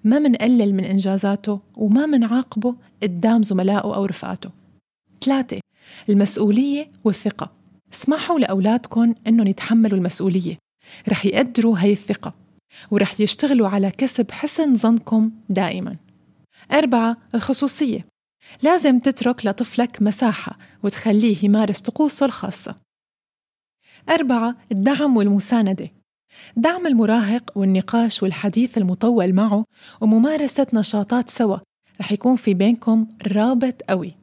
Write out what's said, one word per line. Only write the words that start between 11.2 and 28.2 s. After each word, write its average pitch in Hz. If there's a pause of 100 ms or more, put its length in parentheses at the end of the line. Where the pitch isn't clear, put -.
يقدروا 226
هاي 196
الثقة، - (580)
ورح 202
يشتغلوا 233
على 196
كسب 254
حسن 294
ظنكم 220 (180)
دائما. 185 (760)
أربعة، 233 (180)
الخصوصية. 254 (560)
لازم 294
تترك 247
لطفلك 240
مساحة 208 (260)
وتخليه 208
يمارس 208
طقوسه 285
الخاصة. - (1300)
أربعة، 247 (160)
الدعم 254
والمساندة. 202 (680)
دعم 339
المراهق 226
والنقاش 196